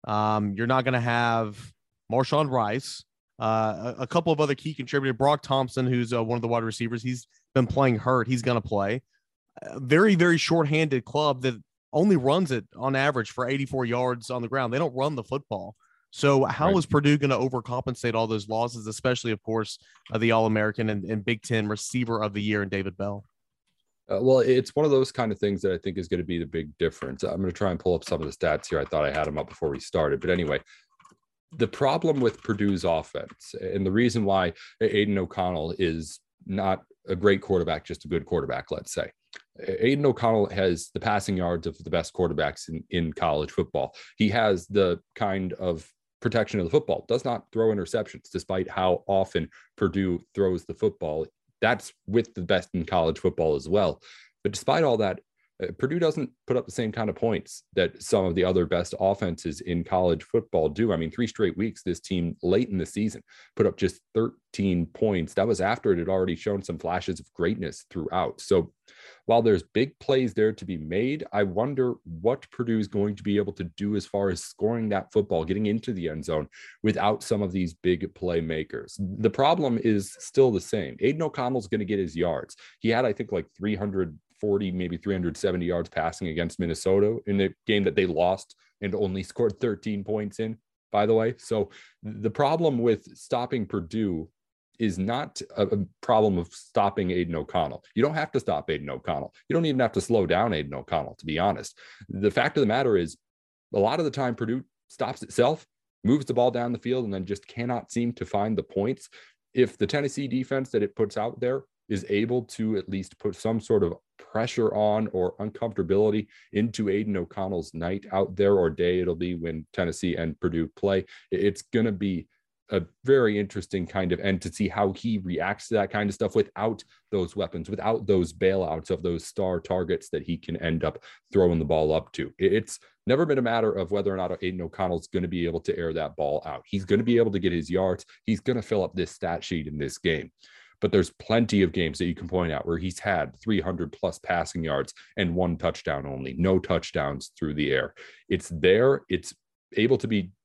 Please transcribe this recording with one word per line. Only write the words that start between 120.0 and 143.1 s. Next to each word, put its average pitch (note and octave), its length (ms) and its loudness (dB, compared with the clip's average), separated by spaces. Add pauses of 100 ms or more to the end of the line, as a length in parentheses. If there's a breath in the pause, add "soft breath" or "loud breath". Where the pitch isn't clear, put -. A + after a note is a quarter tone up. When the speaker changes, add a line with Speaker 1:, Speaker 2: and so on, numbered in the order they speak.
Speaker 2:
and D#2+ 240 -4
Purdue E2 360 -2
play. G2 240 0
I-, F#2+ 40 -4 (280 loud breath)
it's G2+ 300 0
gonna A2+ 300 0
be F#2 360 -4 (420)
a F#2+ 120 0 (220)
very B2+ 340 4
interesting G2 480 -4
kind F#2 280 0
of - 80 -2
end F#2+ 200 0
to F2 120 -8
see G2 160 0
how G2+ 240 0
he A2 240 -2
reacts F2+ 500 -4
to A2+ 60 -4
that G2+ 180 2
kind G#2 180 0
of F#2+ 40 -4
stuff - 220 -2
without G#2+ 460 0 (300 soft breath)
those F#2 240 -2
weapons, F2 340 -6
without G2+ 380 -2
those F2+ 240 4
bailouts E2+ 580 0
of F2 140 -2
those E2+ 220 -2
star F#2 340 -2
targets F2+ 500 -2
that D2+ 140 -4
he E2 140 -4
can - 200 -8
end E2 280 -2
up - 180 -4 (300 loud breath)
throwing F2 260 6
the D#2+ 60 0
ball D#2 280 2
up D#2 200 0
to. C#2 140 -6 (120)
I-, F#2 60 0
it's G2+ 340 0 (260 soft breath)
never C#3 200 2
been C#3+ 140 0
a - 20 0
matter A2+ 320 2
of F#2+ 180 -2
whether G2+ 220 0
or - 20 -2
not F2+ 240 -4
Aiden F#2 220 -4
O'Connell's F2 460 -4
gonna F#2 200 -2
be F2 180 -2
able E2 160 -2
to - 160 -4
air E2 140 -4
that D#2 240 -6
ball D2 300 -2
out. C#2 200 -10
He's F#2+ 200 -6
gonna G2+ 180 2
be A#2 140 4
able A2+ 140 4
to G2 80 0
get F2+ 120 2
his E2 180 -2
yards. F#2 360 0 (180 soft breath)
He's A2 160 0
gonna A#2+ 220 -2
fill G2+ 240 -2
up E2 100 -10
this F2+ 160 -4
stat F2 320 -6
sheet D#2+ 240 -6
in D2+ 100 -8
this C#2 200 -6
game. D#2 340 -2 (480 soft breath)
But G#2 120 0
there's F#2+ 200 4
plenty A2 500 2
of E2+ 120 2
games D#2+ 260 -2
that F2+ 60 0
you F2 100 -2
can F2+ 120 -10
point F2 240 0
out D2 140 -4
where E2+ 140 -2
he's F2 180 -6
had D#2 420 -2